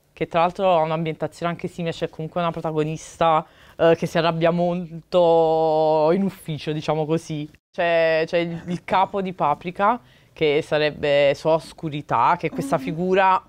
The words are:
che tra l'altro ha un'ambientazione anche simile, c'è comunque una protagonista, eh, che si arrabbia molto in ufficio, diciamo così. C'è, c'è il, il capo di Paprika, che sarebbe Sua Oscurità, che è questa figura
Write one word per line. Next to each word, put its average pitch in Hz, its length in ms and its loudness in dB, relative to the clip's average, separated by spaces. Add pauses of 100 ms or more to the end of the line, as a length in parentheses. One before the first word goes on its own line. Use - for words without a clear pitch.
(140)
che 160 140 -6
tra 170 120 -2
l'altro 180 380 2
ha 156 40 4
un'ambientazione 160 720 -4
anche 170 160 -8
simile, 165 260 -6
c'è 165 160 -6
comunque 160 320 -8
una 170 100 0
protagonista, 160 920 -2 (320)
eh, 165 180 6
che 165 120 -4
si - 100 -4
arrabbia 165 320 2
molto 160 1600 2
in 196 120 2
ufficio, 160 480 -6
diciamo 156 340 -2
così. 151 420 -4 (240)
C'è, 165 540 2
c'è 175 140 -2
il, 170 280 -4
il 175 160 -6
capo 196 380 0
di 185 120 -6
Paprika, 180 680 -2 (340)
che 151 300 2
sarebbe 143 720 2
Sua 160 180 0
Oscurità, 147 840 -2
che 165 80 -6
è - 20 -2
questa 165 300 -4
figura 185 680 0